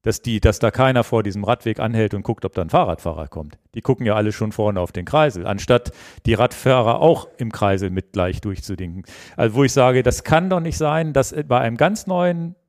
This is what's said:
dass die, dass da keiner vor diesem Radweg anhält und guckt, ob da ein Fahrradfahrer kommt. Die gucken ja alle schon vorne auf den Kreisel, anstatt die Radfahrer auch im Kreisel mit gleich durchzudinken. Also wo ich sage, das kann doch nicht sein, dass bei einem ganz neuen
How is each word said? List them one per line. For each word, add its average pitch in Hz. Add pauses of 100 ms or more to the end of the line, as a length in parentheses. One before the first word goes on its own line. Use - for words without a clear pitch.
dass 110
die, 110
dass 107
da 113
keiner 127
vor 113
diesem 101
Radweg 113
anhält 113
und 98
guckt, -
ob -
da 92
ein 82
Fahrradfahrer 82
kommt. 76 (160)
Die 117
gucken 127
ja 104
alle 107
schon 107
vorne 104
auf 87
den 90
Kreisel, 139
anstatt 104 (320)
die 117
Radfahrer 123
auch 160
im 113
Kreisel 98
mit 92
gleich 92
durchzudinken. 92 (340)
Also 110
wo 139
ich 127
sage, 127
das -
kann 170
doch 185
nicht 165
sein, 156
dass 135 (120)
bei 127
einem 117
ganz 180
neuen 175 (140)